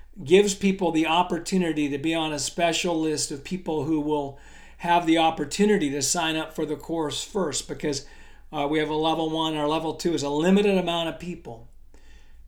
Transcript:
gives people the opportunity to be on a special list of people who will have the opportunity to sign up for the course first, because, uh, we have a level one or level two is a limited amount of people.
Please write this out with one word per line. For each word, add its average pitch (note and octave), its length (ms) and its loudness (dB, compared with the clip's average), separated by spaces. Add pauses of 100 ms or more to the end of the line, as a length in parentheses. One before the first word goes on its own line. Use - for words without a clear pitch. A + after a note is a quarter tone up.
(240)
gives F#3+ 320 6
people F#3+ 360 2
the D#3+ 160 2
opportunity E3 840 2
to C#3 80 -2
be D#3+ 160 -2
on D#3 200 -2
a C#3+ 60 -4
special E3 600 0
list D#3 320 -2
of C#3 120 -8
people E3+ 400 -6
who D#3 160 0
will D3 400 -2 (380)
have E3+ 280 2
the D#3+ 120 4
opportunity E3 720 2
to C#3 120 -2
sign D#3+ 340 0
up D#3 180 -6
for D#3+ 120 -4
the D3 100 -4
course D3+ 480 -6
first, E3+ 440 -4
because, C#3+ 380 -4 (460)
uh, C#3+ 180 -2
we D#3 100 2
have D3+ 100 0
a D#3 60 -2
level D#3+ 340 0
one D#3+ 260 -2
or D3 120 0
level D#3+ 260 -2
two E3+ 200 -2
is C#3 100 -2
a C#3+ 60 -2
limited F#3+ 480 4
amount E3+ 320 -2
of - 100 -10
people. D#3 480 -14 (800)